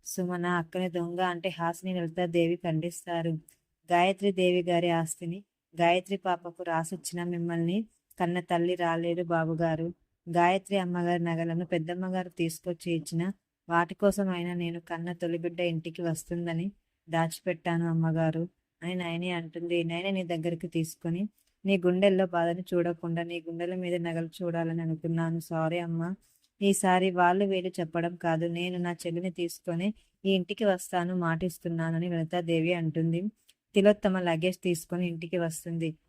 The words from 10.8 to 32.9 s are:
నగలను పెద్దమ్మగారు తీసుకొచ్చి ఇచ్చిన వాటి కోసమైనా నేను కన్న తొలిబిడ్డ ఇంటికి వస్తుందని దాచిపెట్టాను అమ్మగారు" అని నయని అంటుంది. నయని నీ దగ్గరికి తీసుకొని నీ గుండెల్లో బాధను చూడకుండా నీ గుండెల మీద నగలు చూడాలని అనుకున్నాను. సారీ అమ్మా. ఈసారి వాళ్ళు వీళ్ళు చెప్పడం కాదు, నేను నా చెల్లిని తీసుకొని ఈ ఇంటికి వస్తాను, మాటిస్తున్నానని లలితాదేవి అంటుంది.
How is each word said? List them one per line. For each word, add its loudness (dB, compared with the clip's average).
నగలను 0
పెద్దమ్మగారు -4
తీసుకొచ్చి -4
ఇచ్చిన -2
వాటి 2
కోసమైనా 0
నేను -2
కన్న -6
తొలిబిడ్డ -4
ఇంటికి -2
వస్తుందని -4
దాచిపెట్టాను -2
అమ్మగారు" 2
అని -6
నయని -4
అంటుంది. -4
నయని -2
నీ -2
దగ్గరికి -4
తీసుకొని -4
నీ 4
గుండెల్లో 4
బాధను 0
చూడకుండా -2
నీ -6
గుండెల -6
మీద -2
నగలు -2
చూడాలని -2
అనుకున్నాను. -2
సారీ -2
అమ్మా. -2
ఈసారి 4
వాళ్ళు 4
వీళ్ళు 0
చెప్పడం -2
కాదు, 0
నేను -2
నా -2
చెల్లిని -4
తీసుకొని -4
ఈ 2
ఇంటికి 0
వస్తాను, 2
మాటిస్తున్నానని 0
లలితాదేవి 0
అంటుంది. 0